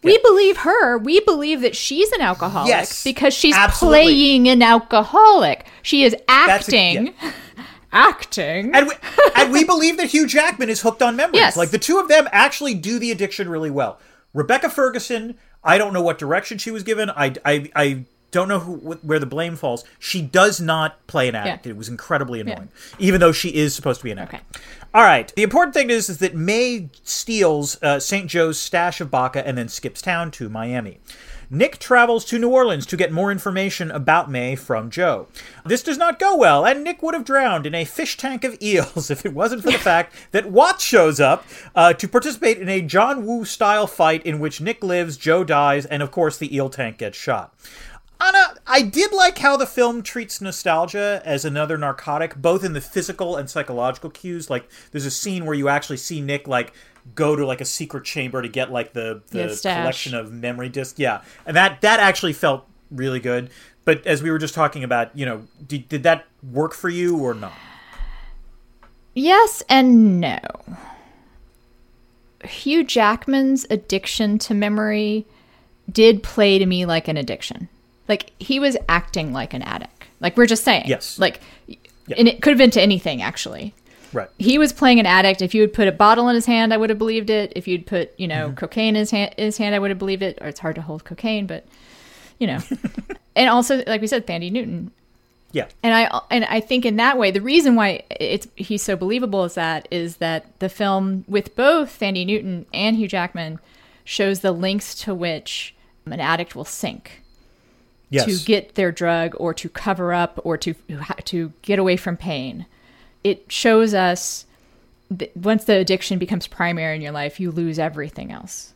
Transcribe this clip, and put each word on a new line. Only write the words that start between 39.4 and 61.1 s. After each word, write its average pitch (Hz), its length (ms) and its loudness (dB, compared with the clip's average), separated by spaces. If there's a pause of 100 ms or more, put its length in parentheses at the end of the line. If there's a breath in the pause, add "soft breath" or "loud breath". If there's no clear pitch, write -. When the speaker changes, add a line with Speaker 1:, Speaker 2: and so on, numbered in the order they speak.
Speaker 2:
for 247 80 2
the 247 60 2
fact 175 360 0 (180 loud breath)
that 202 200 -2
Watts 320 320 4
shows 156 380 4
up, 143 240 4 (280 loud breath)
uh, 170 200 8
to 185 160 -6
participate 240 480 0
in 180 100 -10
a 190 140 -2
John 208 440 0
Woo-style 214 600 0
fight 160 380 0
in 151 140 -4
which 147 200 -6
Nick 202 240 -6
lives, 175 320 -2
Joe 165 300 2
dies, 143 400 2
and 147 180 -6
of 139 80 -8
course 160 260 -2
the 143 160 -10
eel 139 160 -2
tank 117 280 -10
gets 104 200 -10
shot. - 360 -6 (680 loud breath)
Anna, 381 360 2 (100)
I 269 160 4
did 320 320 -2
like 370 240 2
how 277 180 2
the 262 120 -2
film 233 360 -2
treats - 380 -12
nostalgia 190 840 -4
as 143 220 -6
another 151 320 -4
narcotic, 147 580 -6
both 170 300 0
in 170 80 -6
the 139 80 -8
physical 180 560 -8
and 139 120 -10
psychological 131 600 -6
cues. 170 400 -14
Like, 123 180 -8 (240 soft breath)
there's 139 140 -8
a 135 60 -6
scene 185 340 -8
where 156 100 -4
you 139 140 -2
actually 143 280 -4
see 156 220 -10
Nick, 143 280 -8
like, 123 260 -4 (400 soft breath)
go 151 220 0
to, 143 100 -2
like, 131 160 -6
a 131 40 -10
secret 143 400 -10
chamber 127 360 -8
to 120 60 -10
get, 127 240 -6
like, 120 220 -8
the, 110 360 -10
the - 80 -8
Speaker 1:
Yeah, 175 160 -4
stash. 175 280 -4
Speaker 2:
collection 127 340 -6
of 110 180 -10
memory 123 340 -10
discs. 127 300 -10
Yeah. 120 240 -2 (240 soft breath)